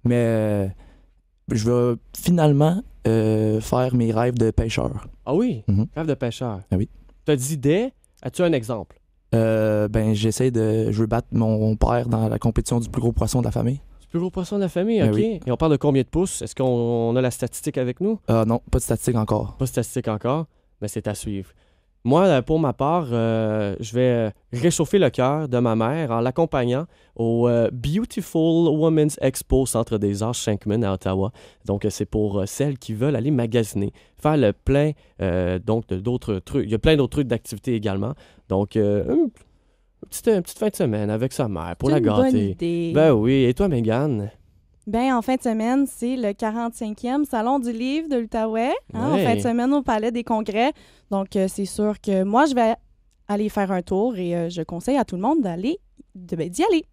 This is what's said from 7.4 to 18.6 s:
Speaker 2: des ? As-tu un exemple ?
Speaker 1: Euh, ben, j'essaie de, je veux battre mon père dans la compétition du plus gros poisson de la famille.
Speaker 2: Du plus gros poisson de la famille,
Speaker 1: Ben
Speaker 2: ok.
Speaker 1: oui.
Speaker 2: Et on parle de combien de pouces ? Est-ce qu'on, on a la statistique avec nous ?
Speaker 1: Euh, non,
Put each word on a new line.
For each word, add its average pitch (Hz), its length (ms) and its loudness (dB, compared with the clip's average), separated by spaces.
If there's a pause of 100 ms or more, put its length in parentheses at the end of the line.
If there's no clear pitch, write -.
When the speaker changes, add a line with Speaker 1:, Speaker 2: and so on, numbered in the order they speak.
Speaker 2:
des ? 170 340 0 (300)
As-tu 135 220 -4
un 170 80 2
exemple ? 113 480 -4 (340)
Speaker 1:
Euh, 110 540 2
ben, 110 260 2
j'essaie 113 380 2
de, 110 400 2
je 104 80 0
veux 113 80 2
battre 113 240 -2
mon 110 440 2
père 120 320 2
dans 110 200 0
la 110 100 0
compétition 113 420 0
du 113 100 -6
plus 123 120 -4
gros 117 100 2
poisson 113 300 0
de 120 40 -2
la 117 60 0
famille. 120 300 -2 (200)
Speaker 2:
Du - 60 -20
plus 170 120 -4
gros 180 100 -2
poisson 190 280 -6
de 202 40 0
la 185 80 0
famille, 214 300 0
Speaker 1:
Ben 151 100 4
Speaker 2:
ok. 104 60 2
Speaker 1:
oui. 208 300 0
Speaker 2:
Et 123 60 -2
on 120 60 0
parle 160 140 2
de 139 60 4
combien 135 260 2
de - 40 -4
pouces ? - 360 -2
Est-ce - 120 -10
qu'on, 131 100 0
on 117 500 2
a 127 60 2
la 123 100 0
statistique - 480 -6
avec 123 200 -2
nous ? 208 200 -2 (100)
Speaker 1:
Euh, 113 160 4
non, 113 160 0 (100)